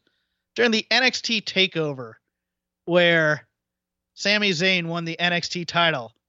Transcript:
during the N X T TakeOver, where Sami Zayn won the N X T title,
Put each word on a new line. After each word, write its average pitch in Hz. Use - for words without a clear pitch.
during 233
the 220
N 233
X 247
T 226
TakeOver, 151
where 170
Sami 208
Zayn 180
won 170
the 165
N 175
X 175
T 175
title, 156